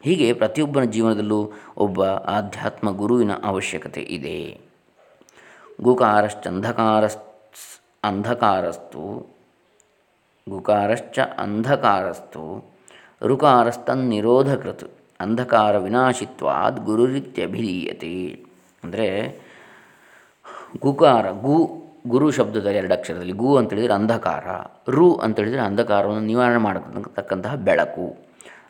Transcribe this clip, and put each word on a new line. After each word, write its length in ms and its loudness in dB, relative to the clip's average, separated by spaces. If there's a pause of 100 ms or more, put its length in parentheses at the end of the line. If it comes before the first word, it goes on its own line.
ಹೀಗೆ 300 2
ಪ್ರತಿಯೊಬ್ಬನ 520 0
ಜೀವನದಲ್ಲೂ 680 0 (240)
ಒಬ್ಬ 280 0
ಆಧ್ಯಾತ್ಮ 920 -4
ಗುರುವಿನ 340 2 (120)
ಅವಶ್ಯಕತೆ 580 -6
ಇದೆ. 600 -10 (1200)
ಗುಕಾರಶ್ಚಂಧಕಾರಸ್-, 2000 0 (240)
ಅಂಧಕಾರಸ್ತು, 1300 -2 (1120)
ಗುಕಾರಶ್ಚ 720 0
ಅಂಧಕಾರಸ್ತು 1500 -2 (500)
ರುಕಾರಸ್ತನ್ನಿರೋಧಕೃತ್ 1700 2 (300)
ಅಂಧಕಾರ 580 4
ವಿನಾಶಿತ್ವಾದ್ 1000 0
ಗುರುರಿತ್ಯಭಿಧೀಯತೆ. 1600 -4 (400)
ಅಂದರೆ 560 -6 (1400)
ಗುಕಾರ, 500 4
ಗು, 520 0 (240)
ಗುರು 240 2
ಶಬ್ದದಲ್ಲಿ 480 0
ಎರಡು 160 0
ಅಕ್ಷರದಲ್ಲಿ 380 -6
ಗು 240 2
ಅಂತೇಳಿದರೆ 380 2
ಅಂಧಕಾರ, 500 0 (460)
ರು 260 6
ಅಂತೇಳಿದರೆ 440 0
ಅಂಧಕಾರವನ್ನು 600 2
ನಿವಾರಣೆ 380 2
ಮಾಡತಕ್ಕಂತಹ 960 -4
ಬೆಳಕು. 680 0 (460)